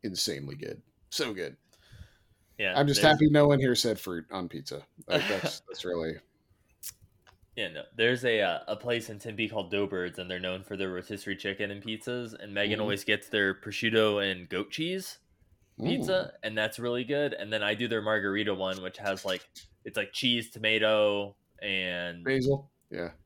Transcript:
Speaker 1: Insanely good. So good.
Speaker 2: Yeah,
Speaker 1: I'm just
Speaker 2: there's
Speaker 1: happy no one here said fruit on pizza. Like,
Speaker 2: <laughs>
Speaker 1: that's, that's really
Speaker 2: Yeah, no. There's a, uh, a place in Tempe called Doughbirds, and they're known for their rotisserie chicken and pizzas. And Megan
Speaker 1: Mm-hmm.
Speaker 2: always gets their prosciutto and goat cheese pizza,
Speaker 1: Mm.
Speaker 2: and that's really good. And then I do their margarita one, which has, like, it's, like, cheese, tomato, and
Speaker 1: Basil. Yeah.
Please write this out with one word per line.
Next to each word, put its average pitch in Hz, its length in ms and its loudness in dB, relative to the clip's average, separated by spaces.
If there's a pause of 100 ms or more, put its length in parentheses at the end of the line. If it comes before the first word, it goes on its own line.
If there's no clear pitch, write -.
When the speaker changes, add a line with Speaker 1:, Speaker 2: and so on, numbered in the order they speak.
Speaker 1:
Insanely 73 540 -4
good. - 260 -10 (260)
So 127 240 -4
good. 82 240 -8 (1000)
Speaker 2:
Yeah, 95 180 0
Speaker 1:
I'm 143 100 4
just 139 140 2
Speaker 2:
there's 156 140 8
Speaker 1:
happy 151 160 6
no 147 180 8
one 143 100 6
here 131 160 4
said 110 240 2
fruit 87 320 -6
on 92 200 -4
pizza. - 320 -10 (260)
Like, - 140 2
Speaker 2:
<laughs> 98 60 -2
Speaker 1:
that's, 98 380 -2
that's - 180 -12
really 82 300 -2 (1400)
Speaker 2:
Yeah, 104 120 -4
no. 78 140 -10 (140)
There's 120 280 2
a, 113 160 4
uh, 90 260 2
a 107 100 -4
place 117 340 -4
in 104 100 -12
Tempe 110 280 -4
called 101 220 -4
Doughbirds, 95 480 -2
and 90 100 -8
they're 90 120 -4
known 92 240 -4
for 101 120 -8
their 95 140 -2
rotisserie 95 460 -6
chicken 101 340 -4
and 101 120 -10
pizzas. 113 520 -6
And 101 180 -14
Megan 104 220 2
Speaker 1:
Mm-hmm. 107 80 -2
Speaker 2:
always 101 220 0
gets 107 240 0
their 98 260 4
prosciutto 107 760 2
and 90 200 -4
goat 92 240 -4
cheese 185 460 -6 (600)
pizza, 190 540 0
Speaker 1:
Mm. - 140 -10
Speaker 2:
and 110 100 -4
that's 107 220 0
really 120 240 0
good. 143 280 0
And 104 200 -6
then 107 100 0
I 104 120 2
do 120 140 -2
their 110 140 0
margarita 104 520 2
one, 95 280 -4
which 92 160 -8
has, 98 260 -4
like, 92 180 -2 (420)
it's, 110 120 -8
like, 101 160 -4
cheese, 120 380 0
tomato, 107 840 2 (260)
and 87 640 -4
Speaker 1:
Basil. 135 460 0 (200)
Yeah. 87 200 -6 (160)